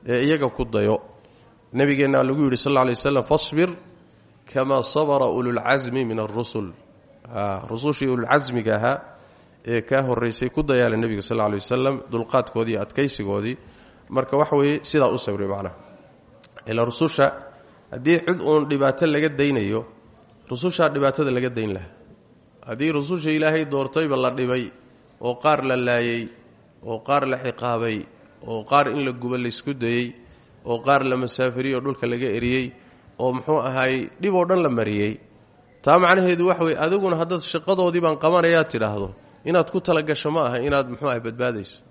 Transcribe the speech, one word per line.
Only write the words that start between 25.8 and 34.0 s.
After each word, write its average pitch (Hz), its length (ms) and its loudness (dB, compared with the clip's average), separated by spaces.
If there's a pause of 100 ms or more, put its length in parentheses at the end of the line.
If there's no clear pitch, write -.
oo 113 160 -6
qaar 139 280 0
la 127 100 -2
ciqaabay, 117 680 -4 (420)
oo 110 180 -8
qaar 143 260 4
in 139 140 -2
la 131 60 -2
gubo 123 260 -6
laysku 123 360 -6
dayey, 120 400 -2 (520)
oo 120 140 -2
qaar 135 260 2
la 127 120 0
masaafiriyey 127 580 -2
oo 123 60 -2
dhulka 131 260 -6
laga 123 200 -2
eriyey, 123 460 -2 (460)
oo, 127 120 0
muxuu 143 280 0
ahaay, 131 500 0 (120)